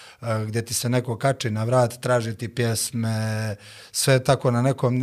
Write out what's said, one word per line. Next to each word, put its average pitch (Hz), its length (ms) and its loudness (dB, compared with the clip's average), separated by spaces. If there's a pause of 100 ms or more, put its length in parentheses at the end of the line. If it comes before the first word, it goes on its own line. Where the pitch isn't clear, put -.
(460)
gdje 113 180 -2
ti 117 100 -8
se - 140 -2
neko 120 300 0
kači 131 320 0
na 107 140 -2
vrat, 123 300 2
traži 117 400 0
ti 113 160 -8
pjesme, 110 1040 -2 (360)
sve 131 320 2
tako 131 260 2
na 120 120 2
nekom 131 400 2